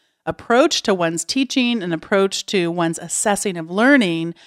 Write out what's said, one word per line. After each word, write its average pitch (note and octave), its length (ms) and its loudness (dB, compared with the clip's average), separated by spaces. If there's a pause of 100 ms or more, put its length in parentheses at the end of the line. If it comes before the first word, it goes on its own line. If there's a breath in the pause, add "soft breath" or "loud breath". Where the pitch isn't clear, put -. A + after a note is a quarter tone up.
(260)
approach B3 580 2
to G#3 100 2
one's E3+ 300 -2
teaching, B3 580 -2
an F3 120 -4
approach G3 540 0
to F3 220 0
one's E3+ 300 -2
assessing G3 580 -2
of E3 140 -10
learning, F#3 640 2 (120 soft breath)